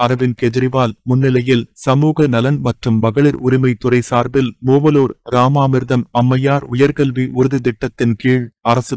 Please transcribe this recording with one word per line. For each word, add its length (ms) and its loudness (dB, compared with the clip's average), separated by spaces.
அரவிந்த் 340 -2
கெஜ்ரிவால் 560 -2
முன்னிலையில் 560 2
சமூக 480 2
நலன் 320 0
மற்றும் 380 -2
மகளிர் 420 0
உரிமை 260 2
துறை 260 2
சார்பில் 420 0
மூவலூர் 480 2
ராமாமிர்தம் 720 0
அம்மையார் 520 0
உயர்கல்வி 520 0
உறுதி 280 2
திட்டத்தின் 540 -2
கீழ் 240 0
அரசு 260 -2